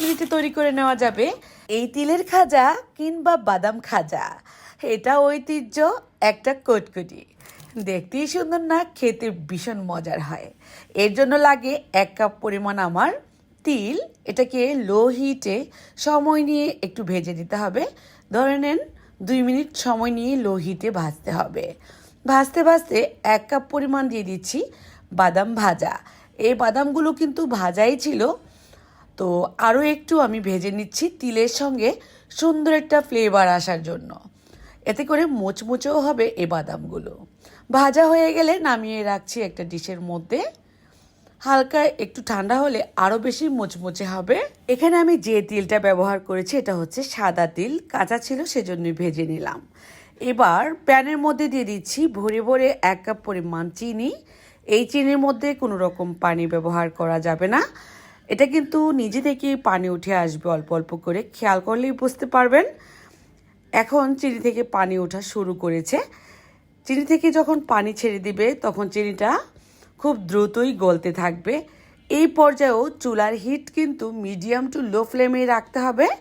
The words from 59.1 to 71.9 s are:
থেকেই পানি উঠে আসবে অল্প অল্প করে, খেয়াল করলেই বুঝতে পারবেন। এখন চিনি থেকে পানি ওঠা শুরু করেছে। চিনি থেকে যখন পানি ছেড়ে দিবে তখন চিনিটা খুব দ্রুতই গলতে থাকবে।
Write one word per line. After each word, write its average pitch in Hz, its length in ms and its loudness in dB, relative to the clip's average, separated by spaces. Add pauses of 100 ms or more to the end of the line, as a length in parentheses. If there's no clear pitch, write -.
থেকেই 277 280 0 (120)
পানি 185 280 2
উঠে 180 180 -4 (100)
আসবে 160 320 -4
অল্প 156 220 -6
অল্প 160 140 -6 (140)
করে, 180 140 -2 (160)
খেয়াল 196 320 2
করলেই 247 340 -2
বুঝতে 262 240 -2 (100)
পারবেন। 254 300 6 (1080)
এখন 262 320 2 (140)
চিনি 247 200 -4
থেকে 226 220 0 (140)
পানি 185 220 0
ওঠা 185 240 -6 (120)
শুরু 185 200 -4 (100)
করেছে। 165 340 -2 (880)
চিনি 269 200 -2
থেকে 320 260 2
যখন 302 260 2 (140)
পানি 208 220 2
ছেড়ে 208 260 -2
দিবে 202 280 -2 (180)
তখন 202 240 -2
চিনিটা 202 400 -2 (720)
খুব 285 140 2 (140)
দ্রুতই 208 440 0
গলতে 180 360 2 (120)
থাকবে। 175 320 -2 (560)